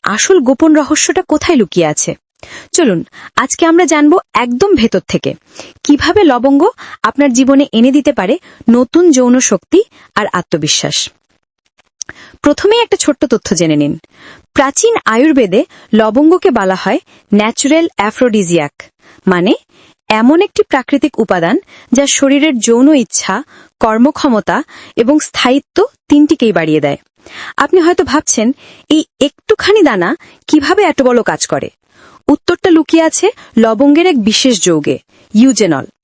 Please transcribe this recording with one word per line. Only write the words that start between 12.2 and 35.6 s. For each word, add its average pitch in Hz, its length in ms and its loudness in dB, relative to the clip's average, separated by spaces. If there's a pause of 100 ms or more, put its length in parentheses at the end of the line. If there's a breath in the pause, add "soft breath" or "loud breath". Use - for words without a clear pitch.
প্রথমেই 403 400 0
একটা 415 140 -2
ছোট্ট - 280 -2
তথ্য 214 320 -2
জেনে 160 200 0
নিন। 147 220 -2 (540 soft breath)
প্রাচীন 285 420 0 (100)
আয়ুর্বেদে 240 600 0 (300 soft breath)
লবঙ্গকে 269 560 2
বলা 196 240 -2
হয় 196 240 -4 (360 soft breath)
ন্যাচারাল 269 600 0
অ্যাফ্রোডিজিয়াক, 202 760 -2 (540 soft breath)
মানে 185 280 0 (540 soft breath)
এমন 240 340 2
একটি - 200 -2
প্রাকৃতিক 285 560 -2
উপাদান 185 400 -2 (340 soft breath)
যা 277 140 2
শরীরের 277 520 0
যৌন 240 360 2
ইচ্ছা, 233 480 -4 (380 soft breath)
কর্মক্ষমতা 226 840 0 (340 loud breath)
এবং 247 220 0
স্থায়িত্ব - 680 -2 (220)
তিনটিকেই 294 440 2
বাড়িয়ে 160 280 0
দেয়। 143 160 -2 (600 loud breath)
আপনি 359 240 0
হয়তো 349 240 0
ভাবছেন, 247 480 -2 (360 soft breath)
এই 311 160 0 (160)
একটুখানি 403 600 0
দানা 220 340 0 (300 soft breath)
কিভাবে 320 360 2
এত 294 200 0
বড় 247 200 2
কাজ 160 240 -4
করে? - 240 -6 (580 soft breath)
উত্তরটা 349 420 -2
লুকিয়ে 330 320 2
আছে 320 280 -2 (260 loud breath)
লবঙ্গের 269 500 2
এক 277 180 0
বিশেষ 214 400 0
যৌগে, 151 340 -2 (360 soft breath)
ইউজেনল। 208 500 2 (200)